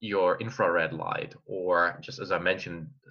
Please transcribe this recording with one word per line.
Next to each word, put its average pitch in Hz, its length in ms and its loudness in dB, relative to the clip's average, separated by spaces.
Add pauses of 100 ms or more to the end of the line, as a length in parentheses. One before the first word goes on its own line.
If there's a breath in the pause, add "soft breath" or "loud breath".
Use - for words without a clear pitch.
your 95 380 2
infrared 87 540 2
light, - 400 -6 (120)
or 90 560 2
just - 180 -12
as 95 120 -4
I 90 60 2
mentioned, 87 500 -2 (240)